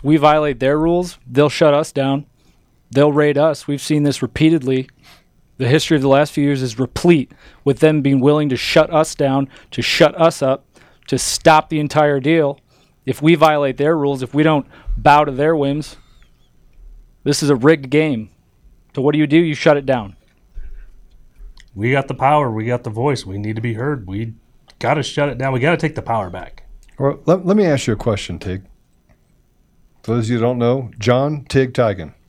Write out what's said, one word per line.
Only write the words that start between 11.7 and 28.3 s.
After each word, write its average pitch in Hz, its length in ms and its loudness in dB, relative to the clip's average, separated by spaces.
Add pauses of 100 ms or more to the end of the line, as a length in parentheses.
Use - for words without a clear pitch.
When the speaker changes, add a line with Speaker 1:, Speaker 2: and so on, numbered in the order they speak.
Speaker 1:
entire 147 380 2
deal. 147 420 0 (440)
If - 160 -4
we 160 140 4
violate 147 420 2
their 151 200 0
rules, 143 260 -4
if 123 100 -10
we 147 100 0
don't 151 240 2 (300)
bow 147 280 4
to 143 80 -6
their 147 220 0
whims, 143 420 -4 (1300)
this 143 200 -2
is 147 60 -2
a 143 80 4
rigged 139 320 2
game. 135 400 -2 (680)
So 143 60 -6
what 143 120 0
do 151 60 0
you 151 80 2
do? 151 120 2
You 165 160 0
shut 147 240 2
it 135 80 -8
down. 117 300 -4 (1600)
Speaker 2:
We 107 160 -4
got 139 160 -2
the 135 80 -8
power. 139 360 0
We 110 160 -6
got 123 180 -4
the 117 60 -10
voice. 123 340 -4
We 98 140 -10
need 107 180 -6
to 110 60 -8
be 117 100 -4
heard. 120 340 -8
We 110 280 -10 (440)
gotta 139 240 -2
shut 147 280 -4
it 117 80 -10
down. 135 160 -4
We 117 60 -2
gotta 160 180 0
take 160 160 -4
the - 80 -10
power 107 260 -4
back. - 360 -16 (340)
Speaker 3:
Well, 143 260 -2
let, 180 220 0
let 196 100 2
me 208 80 4
ask 143 220 0
you 113 80 0
a - 20 -12
question, 98 420 -4